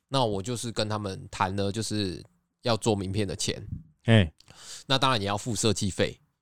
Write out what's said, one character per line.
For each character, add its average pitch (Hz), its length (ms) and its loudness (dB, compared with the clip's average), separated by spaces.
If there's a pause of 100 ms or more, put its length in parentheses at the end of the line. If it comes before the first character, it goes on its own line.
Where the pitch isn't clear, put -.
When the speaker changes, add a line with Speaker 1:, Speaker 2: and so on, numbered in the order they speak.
Speaker 1:
那 135 160 2
我 101 180 -2
就 120 140 -6
是 113 160 -6
跟 107 160 -2
他 104 100 -2
们 95 320 -8
谈 95 240 -2
了， 101 160 0
就 107 120 -4
是 104 420 -4 (380)
要 117 140 2
做 110 200 2
名 98 160 -4
片 104 160 0
的 80 80 -4
钱。 - 280 -6 (400)
Speaker 2:
嘿。 104 280 6 (540)
Speaker 1:
那 135 120 2
当 131 120 4
然 120 100 2
也 98 60 -2
要 101 100 0
付 113 180 -4
设 107 180 2
计 98 180 0
费， - 280 -2 (240)